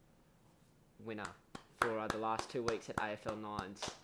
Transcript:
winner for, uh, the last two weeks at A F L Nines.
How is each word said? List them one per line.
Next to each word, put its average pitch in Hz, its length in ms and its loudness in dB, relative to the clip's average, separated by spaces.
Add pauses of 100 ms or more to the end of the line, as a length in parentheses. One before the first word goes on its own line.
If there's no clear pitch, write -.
(1040)
winner 107 240 -4 (540)
for, 113 160 4
uh, 110 100 0
the 107 100 0
last 110 320 2
two 123 140 0
weeks 113 260 2
at - 100 0
A 107 120 2
F 104 140 -4
L 107 120 -2
Nines. 104 520 -4 (140)